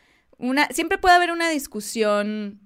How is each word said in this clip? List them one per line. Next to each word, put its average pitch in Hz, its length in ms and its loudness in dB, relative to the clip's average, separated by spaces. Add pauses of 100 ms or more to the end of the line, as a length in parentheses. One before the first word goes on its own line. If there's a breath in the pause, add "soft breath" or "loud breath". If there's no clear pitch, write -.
(400 soft breath)
Una, 269 300 0
siempre 330 300 -2
puede 359 160 6
haber 349 160 4
una 339 180 -2
discusión 208 1160 -4